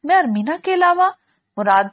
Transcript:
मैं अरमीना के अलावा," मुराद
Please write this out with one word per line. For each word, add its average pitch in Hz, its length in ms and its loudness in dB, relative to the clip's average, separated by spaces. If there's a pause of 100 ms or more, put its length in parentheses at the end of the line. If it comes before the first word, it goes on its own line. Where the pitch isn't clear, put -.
मैं 349 100 2
अरमीना 262 420 -2
के 370 160 -4
अलावा," 359 340 2 (500)
मुराद 196 360 0